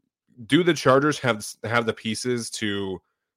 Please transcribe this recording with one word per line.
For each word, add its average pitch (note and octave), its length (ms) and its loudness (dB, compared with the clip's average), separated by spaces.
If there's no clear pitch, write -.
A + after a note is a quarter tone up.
do D3 160 4
the E3+ 140 2
Chargers C#3 420 4
have, A2 260 -2
have A2+ 240 0
the A2 60 -2
pieces A2+ 580 -6
to G2+ 500 -6